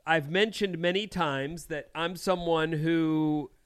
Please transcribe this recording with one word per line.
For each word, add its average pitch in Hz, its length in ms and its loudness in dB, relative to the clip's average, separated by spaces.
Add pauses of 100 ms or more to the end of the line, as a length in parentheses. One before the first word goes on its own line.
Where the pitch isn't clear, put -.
I've 156 240 -2
mentioned 196 480 0
many 180 280 0
times 151 600 -2
that 151 280 -8
I'm 170 220 -2
someone 165 560 2
who, 156 760 2 (160)